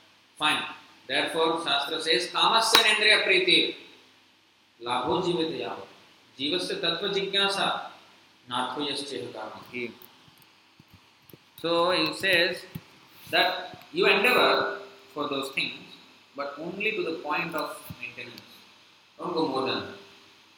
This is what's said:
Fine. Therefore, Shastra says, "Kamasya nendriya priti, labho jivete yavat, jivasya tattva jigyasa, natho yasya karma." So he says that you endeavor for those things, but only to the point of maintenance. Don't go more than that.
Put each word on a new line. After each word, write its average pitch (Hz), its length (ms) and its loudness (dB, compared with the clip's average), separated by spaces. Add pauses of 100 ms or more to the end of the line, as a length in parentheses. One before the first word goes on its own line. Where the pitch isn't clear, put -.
(380)
Fine. 147 260 0 (440)
Therefore, 160 560 0
Shastra 147 380 -2
says, 170 260 0
"Kamasya 220 560 4
nendriya 214 420 6
priti, 180 500 4 (1040)
labho 127 400 0
jivete 160 380 0
yavat, 117 280 -8 (520)
jivasya 180 400 -2
tattva 175 340 -2
jigyasa, 196 680 0 (680)
natho 127 380 -4
yasya 131 460 -8
karma." 110 280 -12 (2000)
So 170 300 2
he 160 220 2
says 185 500 2 (680)
that - 600 0
you 190 160 2
endeavor 208 720 4 (340)
for 143 140 -4
those 135 240 -4
things, - 300 -6 (540)
but 139 220 -8
only 196 340 -6
to 180 120 -4
the 160 200 -4
point 165 300 -4
of 147 220 -6 (240)
maintenance. 120 420 -16 (760)
Don't 170 160 -8
go 151 140 0
more 131 200 -2
than - 140 -4
that. - 160 -12 (600)